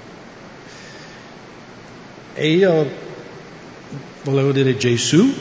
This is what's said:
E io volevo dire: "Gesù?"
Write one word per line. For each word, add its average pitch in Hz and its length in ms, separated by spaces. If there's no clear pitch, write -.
E 151 180
io 160 400
volevo 139 300
dire: 135 260
"Gesù?" 143 640